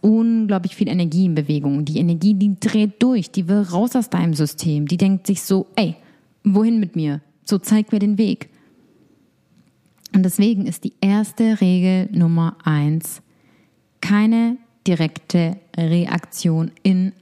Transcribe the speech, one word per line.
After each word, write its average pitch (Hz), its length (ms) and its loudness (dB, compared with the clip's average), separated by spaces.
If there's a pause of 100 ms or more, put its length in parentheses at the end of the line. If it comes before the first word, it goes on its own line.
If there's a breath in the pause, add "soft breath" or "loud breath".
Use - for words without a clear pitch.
unglaublich 214 720 0
viel 202 100 0
Energie 175 380 0
in 170 100 0
Bewegung. 143 500 -2
Die 151 140 -4
Energie, 175 360 0
die 196 260 0
dreht 214 420 -2
durch, 240 300 0
die 175 160 -4
will 202 140 2
raus 190 340 -2
aus 233 120 0
deinem 170 260 0
System. 147 520 -2
Die 175 120 -2
denkt 190 280 0
sich 196 160 -2
so, 190 320 -2
„Ey, 170 220 -2 (480 soft breath)
wohin 220 340 2
mit 190 160 -4
mir? 147 280 -4 (220)
So, 202 140 0
zeig 214 320 0
mir 214 80 0
den 208 200 0
Weg.“ - 320 -2 (1600 soft breath)
Und 190 80 6
deswegen 196 440 0
ist - 180 -8
die - 160 -8
erste 214 600 0
Regel 185 520 2
Nummer 165 500 2
eins, 151 580 -2 (800 soft breath)
keine 226 580 2 (280)
direkte 170 680 -2 (200)
Reaktion 165 960 -2 (140)
in 190 380 0